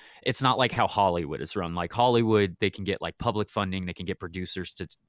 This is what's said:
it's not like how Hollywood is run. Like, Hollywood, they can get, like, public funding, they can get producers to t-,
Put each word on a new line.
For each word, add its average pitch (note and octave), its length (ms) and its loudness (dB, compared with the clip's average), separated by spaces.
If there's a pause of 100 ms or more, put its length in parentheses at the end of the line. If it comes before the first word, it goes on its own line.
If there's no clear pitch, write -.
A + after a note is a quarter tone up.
(220)
it's - 200 0
not B2+ 160 2
like B2 140 2
how A2 140 2
Hollywood F2 540 2
is D#2 160 -6
run. F2 180 -4
Like, F2 180 -4
Hollywood, A2 680 4
they G2+ 100 2
can G2 140 -8
get, F#2+ 180 -2
like, E2 160 -8
public G#2+ 320 -2
funding, F#2+ 360 -2
they F2 80 -8
can F2+ 120 -10
get F2+ 140 -6
producers F2+ 540 -8
to F2+ 120 -8
t-, - 100 -18 (120)